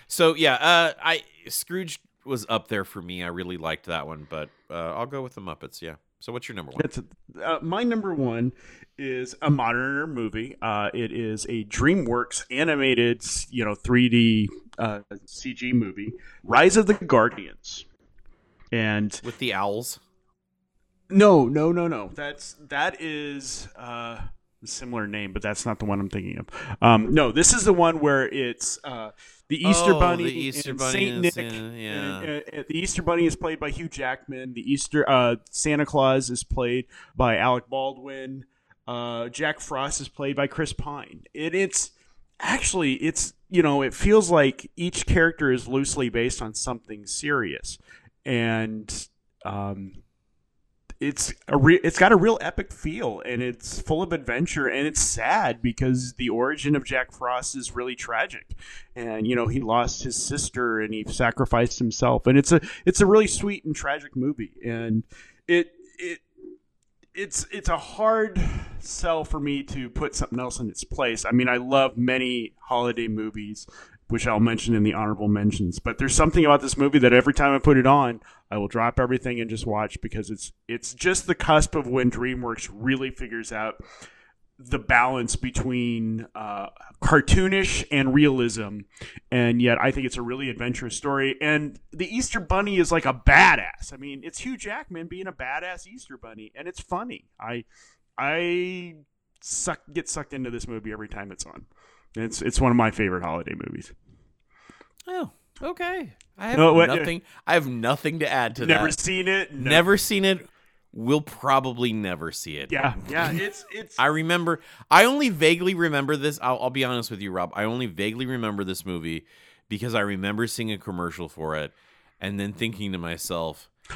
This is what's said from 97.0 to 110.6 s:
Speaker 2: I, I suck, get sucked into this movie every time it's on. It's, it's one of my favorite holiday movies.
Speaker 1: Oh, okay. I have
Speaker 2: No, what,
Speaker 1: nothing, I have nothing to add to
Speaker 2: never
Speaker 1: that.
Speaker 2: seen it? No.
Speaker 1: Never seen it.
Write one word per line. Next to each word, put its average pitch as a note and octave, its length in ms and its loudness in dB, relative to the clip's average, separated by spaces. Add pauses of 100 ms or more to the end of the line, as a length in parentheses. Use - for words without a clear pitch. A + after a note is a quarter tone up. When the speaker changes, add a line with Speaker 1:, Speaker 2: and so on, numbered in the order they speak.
Speaker 2:
I, A#2 240 -8 (520)
I F3 800 -4 (460)
suck, - 400 -6 (120)
get D#3+ 160 -6
sucked - 240 -10
into C3 180 -8
this A#2 180 -8
movie A2 240 -10
every G#2+ 160 -12
time G2+ 240 -12
it's - 120 -12
on. - 220 -20 (480)
It's, A2+ 260 -6
it's - 200 -2
one C3 100 6
of A#2+ 60 6
my A2 140 4
favorite F#2 340 -2
holiday E2+ 300 -6
movies. - 380 -12 (1160)
Speaker 1:
Oh, F4+ 240 -6 (320)
okay. F4 520 -6 (240)
I G3 100 -8
have A#3 100 2
Speaker 2:
No, D#3+ 160 8
what, E3 140 8
Speaker 1:
nothing, E3 340 -4 (240)
I E3 80 4
have D#3 140 4
nothing C3+ 520 -2
to D3 100 -2
add A#2 260 0
to A#2+ 100 -4
Speaker 2:
never D#3 200 4
Speaker 1:
that. D#3 120 -4
Speaker 2:
seen F#3 300 -4
it? F#3+ 260 -2
No. C3 160 -4
Speaker 1:
Never F3 260 6
seen G3 280 0
it. F#3+ 220 0 (460)